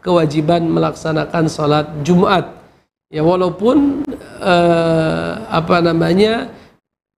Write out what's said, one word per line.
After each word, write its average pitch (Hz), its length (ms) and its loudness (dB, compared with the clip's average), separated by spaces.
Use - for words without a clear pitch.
kewajiban 165 640 0
melaksanakan 160 800 -2
salat 151 400 -2
Jumat. 180 560 2
Ya, 156 160 -2
walaupun, 220 800 0
eh, 165 920 2
apa 170 320 0
namanya, 170 720 2